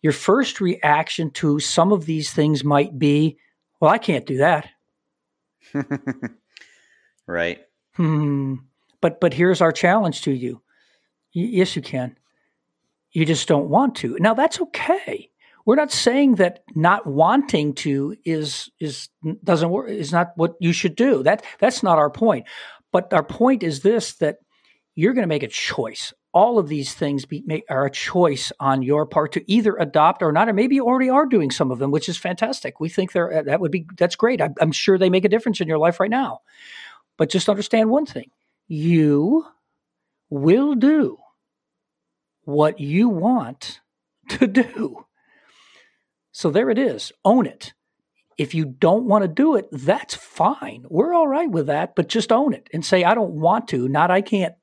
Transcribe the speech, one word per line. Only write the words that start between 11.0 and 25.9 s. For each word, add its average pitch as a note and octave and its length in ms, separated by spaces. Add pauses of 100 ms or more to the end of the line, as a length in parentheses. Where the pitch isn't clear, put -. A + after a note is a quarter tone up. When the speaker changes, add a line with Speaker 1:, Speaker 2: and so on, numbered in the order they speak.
Speaker 1:
Y-, F#3 160
yes, F#3 240
you D3 60
can. B2+ 360 (960)
You D#3+ 140
just D3+ 220
don't C#3+ 220
want A#3 280
to. A#2 220
Now, G#3+ 140
that's C#4+ 260
okay. - 720 (360)
We're A3+ 100
not D4 160
saying C4 440
that F3+ 280 (120)
not F3 320
wanting D#3 680
to C#3+ 400 (100)
is, D#3 440 (100)
is, C#3+ 280 (360)
doesn't E3+ 260
work, G#3 200
is F3+ 220
not F3 240
what E3 240
you E3+ 140
should - 220
do. A#3 280
That, F#3 220 (140)
that's B3 240
not F3 140
our D3 120
point. D#3+ 360 (460)
But F#3 220
our D#3 100
point A#3+ 400
is D3 180
this, G#3+ 340
that D3+ 240 (560)
you're F#3+ 180
gonna A3+ 140
make D3 160
a A#2+ 40
choice. - 640 (220)